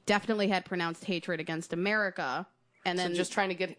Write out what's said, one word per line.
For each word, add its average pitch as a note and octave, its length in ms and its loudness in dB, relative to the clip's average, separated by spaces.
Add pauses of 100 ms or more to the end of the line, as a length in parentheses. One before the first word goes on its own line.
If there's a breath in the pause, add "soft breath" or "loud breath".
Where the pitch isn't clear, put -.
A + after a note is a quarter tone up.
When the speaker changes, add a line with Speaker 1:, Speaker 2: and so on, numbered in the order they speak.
Speaker 1:
definitely G#3 420 4
had F#3+ 160 2
pronounced E3+ 400 -2
hatred F3 380 -2
against D#3+ 320 -6
America. F3+ 720 0 (380)
And F3+ 120 2
Speaker 2:
So F3+ 60 2
Speaker 1:
then F3 120 0
Speaker 2:
just F3 180 0
trying G3 160 2
to F3+ 60 -2
get F3+ 240 -2